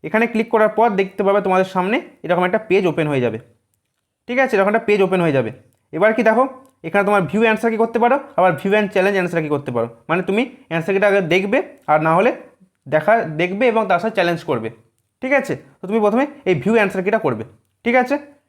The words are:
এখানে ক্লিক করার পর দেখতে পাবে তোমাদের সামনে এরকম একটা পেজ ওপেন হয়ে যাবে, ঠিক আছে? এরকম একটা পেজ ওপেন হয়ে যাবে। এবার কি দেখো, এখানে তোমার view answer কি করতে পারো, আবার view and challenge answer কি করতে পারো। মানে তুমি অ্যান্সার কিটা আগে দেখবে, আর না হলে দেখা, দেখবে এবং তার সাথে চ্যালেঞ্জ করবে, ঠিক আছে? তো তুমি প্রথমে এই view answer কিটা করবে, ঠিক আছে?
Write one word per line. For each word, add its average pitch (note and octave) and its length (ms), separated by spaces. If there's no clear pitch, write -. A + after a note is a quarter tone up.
এখানে A3 260
ক্লিক A3 200
করার G#3+ 240
পর A3+ 100
দেখতে F#3+ 280
পাবে G3 180
তোমাদের F#3 280
সামনে F#3+ 240
এরকম F3 220
একটা G#3+ 120
পেজ F#3+ 220
ওপেন D#3 200
হয়ে C3+ 140
যাবে, A2+ 140
ঠিক B3 160
আছে? B3+ 120
এরকম G3 160
একটা A3 160
পেজ G#3 200
ওপেন F3+ 160
হয়ে D3+ 140
যাবে। A2 140
এবার G#3 200
কি A#3+ 120
দেখো, A#3 140
এখানে G3 200
তোমার G3+ 140
view G#3+ 200
answer A3 220
কি A3 100
করতে A3+ 200
পারো, A#3+ 120
আবার F#3 200
view G3 200
and G#3 140
challenge G3 280
answer E3+ 240
কি D3 100
করতে C#3 200
পারো। A#2 120
মানে E3+ 200
তুমি G#3 120
অ্যান্সার E3 260
কিটা G3 160
আগে G3 100
দেখবে, G3 240
আর D3+ 160
না D#3+ 100
হলে A3+ 140
দেখা, D#3 200
দেখবে F#3+ 300
এবং A3 180
তার F3 120
সাথে A3 160
চ্যালেঞ্জ E3+ 220
করবে, A2+ 200
ঠিক C4 180
আছে? B3+ 140
তো - 100
তুমি A3+ 160
প্রথমে A3+ 180
এই F3+ 140
view A3+ 200
answer F#3+ 220
কিটা G#3+ 200
করবে, A2+ 180
ঠিক A#3 160
আছে? B3+ 140